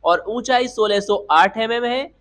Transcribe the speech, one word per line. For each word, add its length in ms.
और 260
ऊंचाई 400
सोलह 320
सौ 320
आठ 260
एमएम 260
है। 240